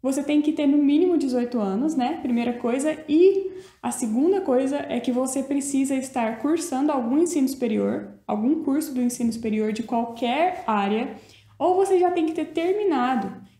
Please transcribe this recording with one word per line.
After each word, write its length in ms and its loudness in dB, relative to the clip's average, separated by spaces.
Você 200 0
tem 200 2
que 100 2
ter 160 0
no 100 6
mínimo 400 4
dezoito 400 0
anos, 380 0
né? 260 0
Primeira 300 0
coisa. 420 -2
E 420 4
a 100 -4
segunda 500 2
coisa 480 0
é 100 -2
que 100 -2
você 320 -2
precisa 540 -2
estar 440 -4
cursando 520 0
algum 260 0
ensino 300 2
superior, 600 -2
algum 340 0
curso 320 -2
do 80 -2
ensino 300 -2
superior 400 -2
de 120 -4
qualquer 840 -2
área, 480 0
ou 200 2
você 200 2
já 140 4
tem 140 0
que 80 -2
ter 140 -4
terminado 840 0